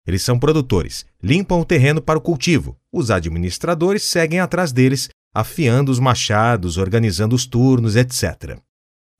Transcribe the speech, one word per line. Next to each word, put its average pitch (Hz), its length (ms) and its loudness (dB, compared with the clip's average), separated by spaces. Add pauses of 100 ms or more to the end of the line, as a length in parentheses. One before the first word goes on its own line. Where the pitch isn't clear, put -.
Eles 92 160 -2
são 123 160 0
produtores, 131 680 0 (180)
limpam 175 380 0
o 165 40 -2
terreno 151 360 2
para 156 180 0
o 156 40 -4
cultivo. 143 540 -2 (140)
Os 139 200 -2
administradores 101 960 -2
seguem 165 360 0
atrás 170 320 -2
deles, 127 360 2 (260)
afiando 127 560 0
os 127 80 0
machados, 110 800 0
organizando 107 560 0
os 123 100 0
turnos, 120 520 2
et 123 160 2
cetera. 73 460 -8 (600)